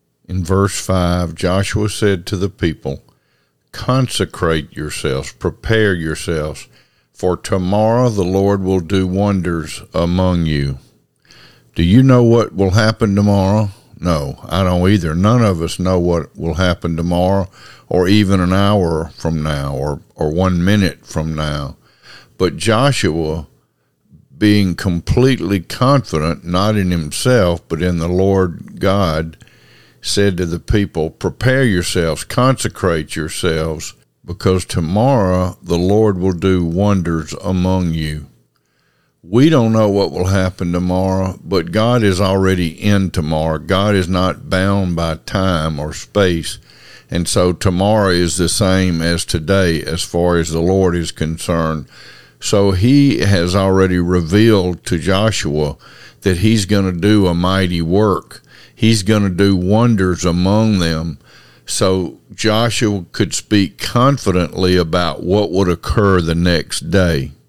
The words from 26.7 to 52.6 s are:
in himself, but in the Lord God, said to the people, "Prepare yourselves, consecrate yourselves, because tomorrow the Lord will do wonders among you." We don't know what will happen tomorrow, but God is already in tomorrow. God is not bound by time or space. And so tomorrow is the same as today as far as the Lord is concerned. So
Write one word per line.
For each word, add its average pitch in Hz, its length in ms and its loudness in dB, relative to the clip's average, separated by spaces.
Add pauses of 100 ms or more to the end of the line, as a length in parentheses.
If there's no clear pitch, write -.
in 92 140 0
himself, 87 760 0
but 80 140 -4
in 90 180 0
the 82 80 -2
Lord 95 720 0
God, 80 560 0 (640)
said 101 360 0
to 90 80 -2
the 82 140 -4
people, 82 500 -2
"Prepare 131 560 0
yourselves, 87 580 -2
consecrate 95 960 -2
yourselves, 80 800 -4 (280)
because 92 400 -2
tomorrow 92 960 0
the 87 160 -2
Lord 101 400 2
will 92 140 0
do 90 320 0
wonders 85 800 -2
among 92 500 0
you." 76 340 -6 (920)
We 113 280 4
don't 117 240 4
know 110 160 4
what 98 240 0
will 90 140 -2
happen 92 440 0
tomorrow, 92 720 0
but 85 300 -2
God 113 300 2
is 95 180 2
already 95 480 2
in 98 420 0
tomorrow. 80 480 -2
God 95 340 0
is 92 140 2
not 90 420 -2
bound 95 460 0
by 82 200 -2
time 82 640 -2
or 76 160 -8
space. 90 640 -2 (540)
And 87 160 -2
so 90 240 2
tomorrow 98 600 2
is 87 260 0
the 87 100 2
same 92 540 0
as 85 240 -2
today 85 580 0
as 82 200 -6
far 87 340 0
as 80 140 -2
the 82 100 -2
Lord 92 340 2
is 82 160 -4
concerned. 80 760 -4 (520)
So 101 320 2